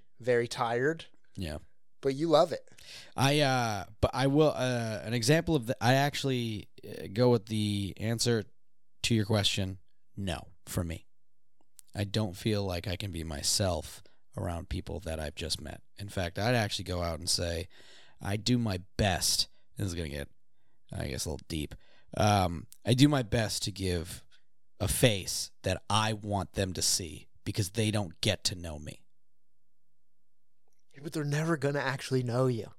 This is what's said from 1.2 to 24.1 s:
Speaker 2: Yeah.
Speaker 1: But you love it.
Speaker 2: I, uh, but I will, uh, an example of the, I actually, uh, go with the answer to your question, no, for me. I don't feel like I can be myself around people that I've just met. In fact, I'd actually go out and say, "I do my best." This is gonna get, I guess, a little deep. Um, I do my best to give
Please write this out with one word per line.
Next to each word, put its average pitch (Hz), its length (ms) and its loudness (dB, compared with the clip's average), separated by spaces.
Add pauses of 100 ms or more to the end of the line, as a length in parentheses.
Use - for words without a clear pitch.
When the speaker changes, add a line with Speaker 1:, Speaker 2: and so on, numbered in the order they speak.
Speaker 2:
Yeah. 78 220 -4 (440)
Speaker 1:
But 139 140 0
you 156 120 0
love 151 240 8
it. - 120 -4 (520)
Speaker 2:
I, 143 260 6
uh, 120 440 2 (160)
but - 120 4
I 131 140 2
will, 147 280 6
uh, 117 480 0
an 110 100 -4
example 156 420 4
of 117 120 0
the, 123 140 -2
I 123 140 6
actually, 127 720 0 (180)
uh, - 240 -10
go 123 200 6
with 117 160 4
the 104 520 0
answer 113 460 0 (580)
to 117 120 4
your 107 100 4
question, 98 540 0 (360)
no, 95 320 -6 (180)
for - 180 -2
me. 80 220 -6 (920)
I 101 80 -2
don't 101 340 -2
feel 104 280 0
like 87 220 -4
I 90 80 -2
can 101 160 -6
be 82 120 -6
myself 78 800 -2 (340)
around 87 320 -6
people 85 320 -6
that 80 180 -6
I've 76 160 -6
just - 240 -4
met. - 220 -12 (180)
In 101 80 -10
fact, 92 320 -4
I'd 120 160 2
actually 104 300 -2
go 90 160 -2
out 85 180 -2
and 87 100 -4
say, 85 380 -2 (540)
"I 98 160 -2
do 120 200 2
my 104 220 0 (160)
best." 92 520 2 (280)
This 104 120 -2
is 85 80 -4
gonna 82 140 -4
get, 71 200 -6 (680)
I 80 100 -2
guess, 65 180 -4
a - 40 -4
little - 200 -8
deep. 78 260 -4 (400)
Um, 92 520 4 (180)
I 110 80 4
do 135 160 8
my 139 140 2
best 107 400 -2
to 104 80 -4
give 90 520 -4 (560)